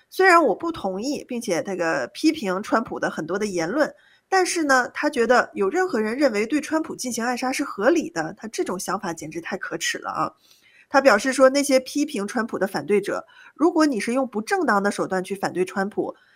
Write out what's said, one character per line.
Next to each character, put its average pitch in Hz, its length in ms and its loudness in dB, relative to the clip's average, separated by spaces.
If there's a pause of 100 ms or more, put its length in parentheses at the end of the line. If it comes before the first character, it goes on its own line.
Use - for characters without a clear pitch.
(120)
，“虽 370 160 4
然 339 160 8
我 254 100 4
不 330 180 -6
同 190 300 -4
意， 262 260 -4
并 240 140 -6
且 165 220 -2
这 196 120 -6
个 165 380 -2
批 311 180 2
评 202 300 -2
川 226 220 0
普 240 160 -10
的 - 100 -2
很 185 160 -6
多 175 140 -4
的 214 80 -2
言 175 200 -2
论， 240 240 0 (380)
但 381 160 2
是 339 200 -2
呢， 262 280 4
他 - 160 0
觉 233 160 0
得 240 280 4
有 202 160 0
任 359 180 0
何 277 120 -2
人 214 160 -2
认 277 160 2
为 208 140 0
对 277 160 -2
川 320 220 -2
普 - 120 -10
进 247 160 -8
行 226 120 -4
暗 247 120 -2
杀 254 160 -4
是 285 120 -2
合 226 260 0
理 302 220 2
的， 160 260 -4
他 226 120 -12
这 349 140 -4
种 190 140 -6
想 185 220 -4
法 175 140 -6
简 156 180 -12
直 170 100 -10
太 185 160 -8
可 - 200 -8
耻 - 200 -4
了 - 140 -10
啊。” 151 220 -4 (560)
他 277 120 4
表 254 160 8
示 262 160 0
说， 262 160 8
那 277 140 0
些 269 160 4
批 294 260 -4
评 208 220 -4
川 226 180 -2
普 - 140 -6
的 180 80 0
反 147 180 -6
对 196 160 2
者， 156 240 -4 (300)
如 330 160 2
果 320 140 4
你 269 140 -2
是 233 140 -4
用 262 140 0
不 214 140 -6
正 370 240 -2
当 208 180 2
的 - 80 2
手 160 160 -2
段 185 160 -2
去 190 100 -8
反 190 200 -4
对 180 120 0
川 196 240 -4
普， 170 260 -6 (200)